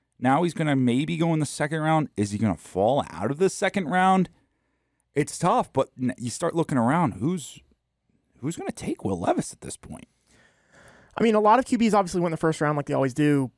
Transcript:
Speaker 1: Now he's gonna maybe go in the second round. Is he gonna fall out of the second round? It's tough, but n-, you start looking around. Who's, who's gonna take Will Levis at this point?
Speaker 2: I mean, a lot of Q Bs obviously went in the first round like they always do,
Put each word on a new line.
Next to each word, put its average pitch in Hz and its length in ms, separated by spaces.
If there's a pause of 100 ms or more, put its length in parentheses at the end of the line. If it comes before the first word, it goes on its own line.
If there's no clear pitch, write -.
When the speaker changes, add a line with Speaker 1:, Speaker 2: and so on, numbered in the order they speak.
(200)
Speaker 1:
Now 135 240
he's 175 100
gonna 151 220
maybe 135 400
go 165 180
in 156 60
the 185 60
second 151 340
round. 156 380
Is 101 140
he 104 60
gonna 101 200
fall 110 520
out 92 220
of 143 60
the 190 120
second 190 360
round? 185 440 (840)
It's - 240
tough, 202 320
but 131 180 (100)
n-, 127 180
you 123 120
start 160 260
looking 156 220
around. 127 360
Who's, 135 440 (800)
who's 151 180
gonna 392 140
take - 340
Will 95 140
Levis - 340
at - 80
this - 160
point? - 300 (1080)
Speaker 2:
I - 60
mean, 220 120
a 214 40
lot 214 180
of 262 80
Q 240 140
Bs 214 160
obviously 190 240
went 170 120
in - 20
the 156 40
first 160 240
round 151 160
like 143 80
they 147 80
always 135 220
do, 147 420